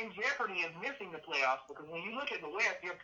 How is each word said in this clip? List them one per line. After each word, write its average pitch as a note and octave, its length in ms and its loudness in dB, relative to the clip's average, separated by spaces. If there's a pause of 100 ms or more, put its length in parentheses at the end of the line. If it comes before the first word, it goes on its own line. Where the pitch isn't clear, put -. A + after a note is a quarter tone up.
in A3 100 -6
jeopardy G#3 560 2
of D#3+ 140 -8
missing A#3+ 320 -4
the D3+ 80 -8
playoffs, C3+ 480 4
because D3+ 180 -10
when E3 160 -4
you G#3+ 140 -4
look C#4 160 0
at F3 100 -4
the D3 60 -6
West, A3 320 2
you're F3+ 220 -6